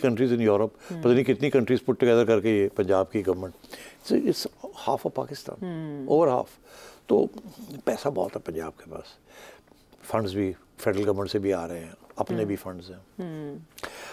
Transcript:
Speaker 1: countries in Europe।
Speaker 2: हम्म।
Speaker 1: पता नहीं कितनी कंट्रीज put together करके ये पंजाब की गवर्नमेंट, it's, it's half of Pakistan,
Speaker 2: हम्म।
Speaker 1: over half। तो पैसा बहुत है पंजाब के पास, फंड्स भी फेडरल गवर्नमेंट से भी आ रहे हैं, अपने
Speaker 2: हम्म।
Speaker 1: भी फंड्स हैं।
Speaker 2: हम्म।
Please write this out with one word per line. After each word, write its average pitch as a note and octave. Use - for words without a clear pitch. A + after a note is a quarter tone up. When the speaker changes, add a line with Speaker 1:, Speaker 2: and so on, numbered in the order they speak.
Speaker 1:
countries B2
in A#2+
Europe। G#2+
Speaker 2:
हम्म। E3
Speaker 1:
पता B2+
नहीं B2
कितनी C3
कंट्रीज B2
put B2
together A#2
करके G#2+
ये G2
पंजाब F#2+
की G#2+
गवर्नमेंट, F#2
it's, A3+
it's -
half B2
of C3
Pakistan, -
Speaker 2:
हम्म। D#3
Speaker 1:
over D3
half। B2
तो -
पैसा A#2+
बहुत F#2
है -
पंजाब D#2+
के -
पास, D#2
फंड्स G#2+
भी F#2+
फेडरल G2+
गवर्नमेंट G2
से G#2+
भी G2
आ F2
रहे E2+
हैं, E2
अपने A2+
Speaker 2:
हम्म। A2
Speaker 1:
भी G2+
फंड्स F2+
हैं। F#2
Speaker 2:
हम्म। D#3